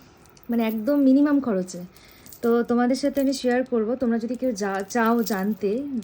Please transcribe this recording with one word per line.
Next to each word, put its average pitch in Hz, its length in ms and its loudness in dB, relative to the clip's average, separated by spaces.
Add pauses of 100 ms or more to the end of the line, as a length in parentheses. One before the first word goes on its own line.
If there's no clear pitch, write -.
(500)
মানে, 233 120 0
একদম 220 380 0
মিনিমাম 277 400 6
খরচে। 185 440 -4 (580)
তো 233 200 2
তোমাদের 240 340 0
সাথে 277 240 -2
আমি 269 120 2
শেয়ার 247 320 0
করব। 233 300 -2
তোমরা 233 240 0
যদি 233 160 -4
কেউ 254 180 -2
যা-, 196 360 -4
চাও 233 340 2
জানতে 208 600 -2 (220)